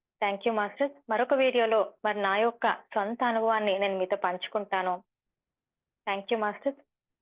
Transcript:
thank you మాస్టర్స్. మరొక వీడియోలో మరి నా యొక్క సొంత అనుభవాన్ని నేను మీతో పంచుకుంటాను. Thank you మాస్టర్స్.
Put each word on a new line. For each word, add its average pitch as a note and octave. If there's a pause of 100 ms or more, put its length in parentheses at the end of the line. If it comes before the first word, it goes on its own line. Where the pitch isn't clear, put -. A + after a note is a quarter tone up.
(240)
thank D4+
you A3+
మాస్టర్స్. G#3+
మరొక A#3+
వీడియోలో A#3 (120)
మరి G#3
నా G3
యొక్క A3+
సొంత A3
అనుభవాన్ని A3
నేను G3
మీతో F#3
పంచుకుంటాను. F#3 (1040)
Thank G3
you A3+
మాస్టర్స్. G#3 (420)